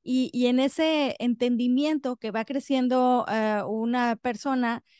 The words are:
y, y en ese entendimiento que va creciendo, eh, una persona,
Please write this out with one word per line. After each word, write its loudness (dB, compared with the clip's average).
y, 0
y 2
en 4
ese 0
entendimiento 0
que -8
va -2
creciendo, 2
eh, 0
una -2
persona, -2